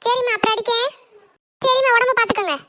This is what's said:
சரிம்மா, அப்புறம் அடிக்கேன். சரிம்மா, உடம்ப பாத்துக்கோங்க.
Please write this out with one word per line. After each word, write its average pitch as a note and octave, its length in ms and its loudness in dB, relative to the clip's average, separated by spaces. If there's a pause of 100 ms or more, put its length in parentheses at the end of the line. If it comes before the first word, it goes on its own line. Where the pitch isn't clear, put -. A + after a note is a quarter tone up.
சரிம்மா, B4 300 -2
அப்புறம் A4 200 0
அடிக்கேன். A#4 340 -2 (720)
சரிம்மா, C5 320 2
உடம்ப B4+ 220 4
பாத்துக்கோங்க. G4+ 400 -2 (120)